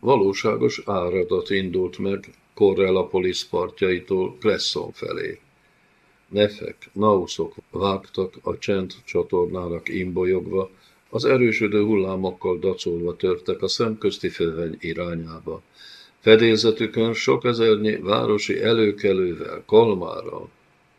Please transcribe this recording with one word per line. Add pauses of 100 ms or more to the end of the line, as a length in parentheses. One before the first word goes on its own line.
valóságos
áradat
indult
meg (260)
Correllapolis
partjaitól
Cresson
felé. (880)
Nefek,
nauszok (160)
vágtak
a
Csend (120)
csatornának
imbolyogva, (400)
az
erősödő
hullámokkal
dacolva
törtek
a
szemközti
főhely
irányába. (580)
Fedélzetükön
sok
ezernyi
városi
előkelővel,
kalmárral. (500)